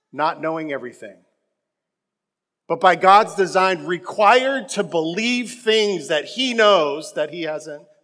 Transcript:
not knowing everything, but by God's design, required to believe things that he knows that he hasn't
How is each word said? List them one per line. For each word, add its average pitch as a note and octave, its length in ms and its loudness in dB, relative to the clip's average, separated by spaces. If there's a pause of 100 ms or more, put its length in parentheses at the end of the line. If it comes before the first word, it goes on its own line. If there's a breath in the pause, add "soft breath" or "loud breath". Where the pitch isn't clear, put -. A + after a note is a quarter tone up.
(120)
not D3+ 280 -4
knowing D#3+ 320 -6
everything, A2+ 460 -12 (1500)
but E3 140 -4
by F3+ 160 4
God's F#3+ 400 6
design, F#3 480 0
required G#3+ 840 0
to G#3 120 -6
believe F3+ 680 -4
things G#3 560 -2
that D3+ 160 -2
he B3 300 -6
knows E3+ 600 2
that D#3 160 -4
he E3+ 120 -10
hasn't D3+ 420 -10 (200)